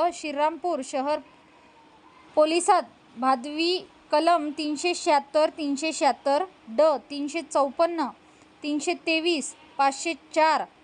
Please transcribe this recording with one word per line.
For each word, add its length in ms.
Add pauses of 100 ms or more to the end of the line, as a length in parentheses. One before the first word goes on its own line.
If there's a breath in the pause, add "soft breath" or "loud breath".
(140)
श्रीरामपूर 720
शहर 340 (1160)
पोलिसात 460 (340)
भादवी 680 (260)
कलम 460
तीनशे 360
शहात्तर, 560
तीनशे 420
शहात्तर 520 (240)
ड, 140 (280)
तीनशे 320
चौपन्न, 640 (560 loud breath)
तीनशे 320 (120)
तेवीस, 480 (240)
पाचशे 360 (200)
चार, 300 (200)